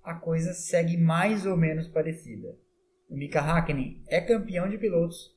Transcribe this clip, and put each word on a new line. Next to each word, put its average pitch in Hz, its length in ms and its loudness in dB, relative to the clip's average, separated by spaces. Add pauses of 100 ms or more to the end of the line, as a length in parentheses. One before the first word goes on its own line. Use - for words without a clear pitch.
a 170 100 -8
coisa 165 400 -2
segue 170 420 0
mais 175 520 4
ou 185 100 2
menos 160 300 2
parecida. 160 680 -4 (540)
O 147 60 -12
Mika 143 260 -2
Hakkinen 151 680 0
é 170 140 2
campeão 190 480 0
de 214 80 -4
pilotos 170 600 0